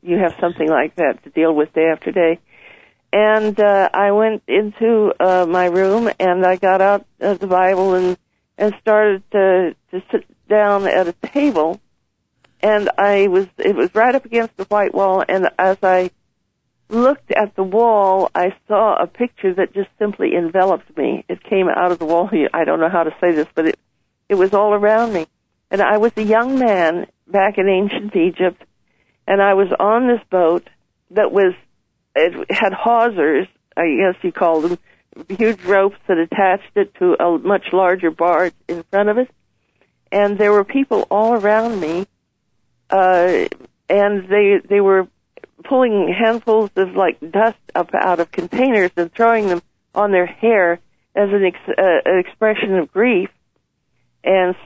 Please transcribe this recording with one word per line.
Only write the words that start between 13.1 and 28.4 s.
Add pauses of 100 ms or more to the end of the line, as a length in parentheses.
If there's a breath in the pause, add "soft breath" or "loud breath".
was, (100)
it
was
right
up
against
the
white
wall,
and (120)
as
I (760)
looked
at
the
wall,
I (120)
saw
a
picture
that
just (100)
simply
enveloped
me.
It
came
out
of
the
wall. (240)
I
don't
know
how
to
say
this,
but
it, (500)
it
was
all
around
me. (420)
And
I
was
a
young
man (200)
back
in
ancient
Egypt, (640)